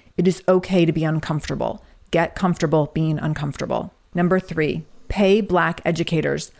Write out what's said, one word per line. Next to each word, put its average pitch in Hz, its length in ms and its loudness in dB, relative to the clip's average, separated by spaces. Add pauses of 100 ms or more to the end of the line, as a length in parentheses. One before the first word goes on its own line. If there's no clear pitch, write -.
(180)
It 175 100 2
is 180 200 0
okay 185 360 4
to 165 80 4
be 160 120 -2
uncomfortable. 156 840 -4 (240)
Get 165 240 0
comfortable 160 600 0
being 156 240 0
uncomfortable. 147 760 -4 (220)
Number 175 240 2
three, 160 440 -4 (260)
pay 202 320 4
Black 180 440 0
educators. 156 760 -2